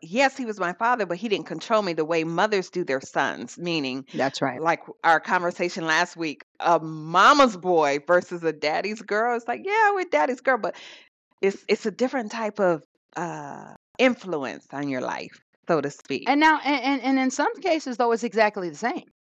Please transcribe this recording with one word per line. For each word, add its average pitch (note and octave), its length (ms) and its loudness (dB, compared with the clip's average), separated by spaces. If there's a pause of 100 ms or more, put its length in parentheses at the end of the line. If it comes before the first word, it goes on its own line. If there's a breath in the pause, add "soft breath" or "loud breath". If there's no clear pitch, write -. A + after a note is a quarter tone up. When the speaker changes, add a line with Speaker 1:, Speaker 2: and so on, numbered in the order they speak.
Speaker 1:
yes, C4 340 0
he C4 100 -8
was G3+ 140 -8
my F3 140 -2
father, A3+ 320 0
but F3 120 -4
he A3 100 -6
didn't E3 180 -2
control G#3 360 0
me F3+ 120 -2
the D#3+ 100 0
way E3 200 0
mothers F#3 460 0
do F3 140 -4
their C3+ 160 -2
sons, A#2 580 -4
meaning C#3 540 -4
Speaker 2:
That's C3+ 300 -2
right. B2+ 180 -4
Speaker 1:
like D#3+ 200 0 (240)
our D#3+ 160 6
conversation F3 680 -2
last E3 300 0
week, D#3+ 280 -8 (160)
a E3 200 4
mama's F#3 760 4
boy D#3+ 500 2
versus F3+ 380 2
a D#3+ 80 2
daddy's E3+ 500 -2
girl. A3 340 0
It's A#3 120 -8
like, D#4 160 -6
yeah, G#4 280 2
we're F#4 120 -2
daddy's D4 360 0
girl, B3+ 180 0
but F#3+ 180 -6 (680 loud breath)
it's, G3 260 -2
it's A3 180 0
a G#3 40 -2
different A#3+ 420 -4
type G#3+ 280 -6
of, F3 220 2 (340)
uh, D3+ 580 -10 (240)
influence E3+ 720 0
on C#3+ 160 -6
your C3 140 -2
life, - 380 -8 (280)
so D#3+ 120 2
to C#3+ 100 -4
speak. - 380 -8
Speaker 2:
And C#4+ 120 4
now, D#4 240 6
and, C4+ 200 0
and, C4+ 180 0
and C4+ 160 2
in C4 120 2
some F4+ 300 -2
cases, D#4 360 -2
though, A#3 160 2
it's A#3 120 -2
exactly G#3 440 0
the D3 80 -12
same. C4 280 -6 (200)